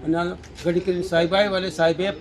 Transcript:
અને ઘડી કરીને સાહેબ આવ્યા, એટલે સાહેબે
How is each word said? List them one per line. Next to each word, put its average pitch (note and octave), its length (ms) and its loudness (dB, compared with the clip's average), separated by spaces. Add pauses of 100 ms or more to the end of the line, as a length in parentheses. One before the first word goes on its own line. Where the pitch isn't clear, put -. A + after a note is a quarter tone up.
અને F3 320 0 (280)
ઘડી F3 160 2
કરીને F3+ 240 -2
સાહેબ E3+ 300 2
આવ્યા, G3 240 2
એટલે F#3 120 -2
સાહેબે E3 520 2